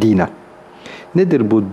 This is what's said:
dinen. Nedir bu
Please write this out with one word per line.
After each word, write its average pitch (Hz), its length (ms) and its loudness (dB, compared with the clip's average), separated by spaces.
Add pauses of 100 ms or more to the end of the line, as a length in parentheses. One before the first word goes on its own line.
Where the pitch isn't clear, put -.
dinen. 101 280 2 (840)
Nedir 151 360 0
bu 110 220 4